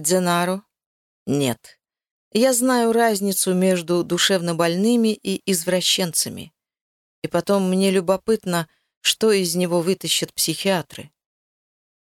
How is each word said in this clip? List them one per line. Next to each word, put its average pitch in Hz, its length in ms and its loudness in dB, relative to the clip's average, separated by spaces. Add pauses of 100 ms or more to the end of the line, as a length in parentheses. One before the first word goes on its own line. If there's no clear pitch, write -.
Дзенару?» 180 640 0 (600)
«Нет. 131 520 -4 (540)
Я 254 200 2
знаю 247 400 2
разницу 202 640 0
между 175 480 0
душевнобольными 175 1120 0
и - 340 -6
извращенцами. 175 1040 -2 (720)
И 160 60 -6
потом 185 420 0
мне 190 220 2
любопытно, 185 760 -2 (320)
что - 300 0
из 180 240 2
него 175 260 0
вытащат 170 540 -2
психиатры. - 800 -4 (1040)